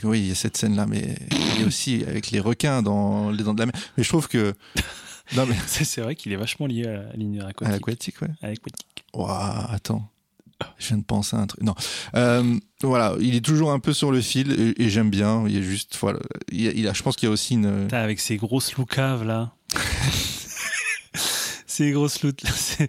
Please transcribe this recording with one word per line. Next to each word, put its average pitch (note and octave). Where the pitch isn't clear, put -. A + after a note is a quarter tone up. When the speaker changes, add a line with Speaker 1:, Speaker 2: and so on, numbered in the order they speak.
Speaker 1:
oui, A2
il F#2+
y -
a F#2+
cette -
scène-là, G#2
mais G#2+
il A2
y A2
a -
aussi -
avec -
les G#2+
requins A#2+
dans G#2
Les G#2+
Dents G#2+
de G#2+
la A#2
Mer. B2+
Mais B2
je -
trouve D#3+
que, G#2
Speaker 2:
<laughs> -
Speaker 1:
non, B2+
mais A2+
Speaker 2:
C'est, -
c'est -
vrai B2
qu'il -
est G2
vachement A2
lié A#2+
à G#2+
l'univers G#2
Speaker 1:
À -
Speaker 2:
aquatique. G2+
Speaker 1:
l'aquatique, A2
ouais. -
Speaker 2:
À G#2+
l'aquatique. -
Speaker 1:
Ouah, G2+
attends. G#2+
Je -
viens A2
de G2
penser G#2
à A2+
un G2+
truc. -
Non. G#2+
Euh, A#2+
voilà, A#2+
il B2
est A#2
toujours D3+
un C#3
peu D3+
sur C#3+
le B2+
fil C3+
et, A2+
et A2+
j'aime G#2+
bien. G#2+
Il G#2
y G2
a G2
juste, F#2+
voilà, G2+
il G2
y A2
a, -
il A2
a, F#2+
je -
pense B2+
qu'il A#2+
y A2
a -
aussi G#2+
une G2+
Speaker 2:
Putain, A#2
avec A2
ses A2
grosses A2+
loucaves, C3
là. A2+
<laughs> -
Ses D3
grosses C#3+
lou-, D3
<laughs> -
ses, -